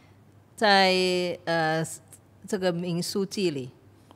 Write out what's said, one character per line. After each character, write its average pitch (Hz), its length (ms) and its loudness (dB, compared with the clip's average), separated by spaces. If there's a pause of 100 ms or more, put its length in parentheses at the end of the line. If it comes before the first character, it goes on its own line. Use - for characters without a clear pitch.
(560)
在， 185 880 2
呃， 165 400 0 (640)
这 208 100 -4
个 180 140 0
民 175 300 -4
数 196 240 -4
记 190 240 -2
里， 131 200 -8 (460)